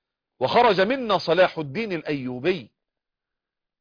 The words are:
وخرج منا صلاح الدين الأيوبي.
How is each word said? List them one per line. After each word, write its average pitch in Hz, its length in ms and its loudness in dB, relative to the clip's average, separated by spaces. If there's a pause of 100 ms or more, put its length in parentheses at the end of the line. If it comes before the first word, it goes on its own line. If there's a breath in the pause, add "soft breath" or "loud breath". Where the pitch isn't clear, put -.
(400)
وخرج 190 400 4
منا 214 380 0
صلاح 170 400 2
الدين 165 340 -6
الأيوبي. 139 760 -6 (1120)